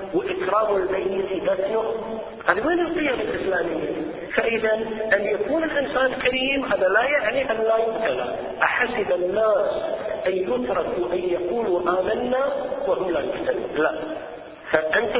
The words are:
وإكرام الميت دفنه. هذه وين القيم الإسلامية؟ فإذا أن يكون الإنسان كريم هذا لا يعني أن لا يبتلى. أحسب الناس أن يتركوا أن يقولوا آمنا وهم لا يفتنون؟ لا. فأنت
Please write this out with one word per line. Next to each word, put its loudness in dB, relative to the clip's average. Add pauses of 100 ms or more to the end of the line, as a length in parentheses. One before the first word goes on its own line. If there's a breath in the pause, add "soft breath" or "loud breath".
(140)
وإكرام 2
الميت 0
دفنه. 0 (520)
هذه 2
وين 2
القيم 0
الإسلامية؟ -2 (460)
فإذا 2 (380)
أن 2
يكون 0
الإنسان 0
كريم 0
هذا 2
لا 4
يعني 0
أن 2
لا 4
يبتلى. 0 (280)
أحسب 0
الناس 2 (580)
أن 2
يتركوا 0
أن 0
يقولوا 0
آمنا 0 (420)
وهم 0
لا 0
يفتنون؟ 0
لا. 2 (760)
فأنت 2